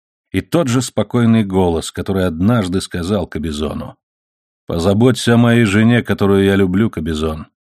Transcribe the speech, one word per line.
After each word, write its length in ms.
и 100
тот 280
же 140
спокойный 600
голос, 460
который 360
однажды 540
сказал 460
Кобизону: 720
"Позаботься 680
о 40
моей 260
жене, 380
которую 420
я 120
люблю, 340
Кобизон", 560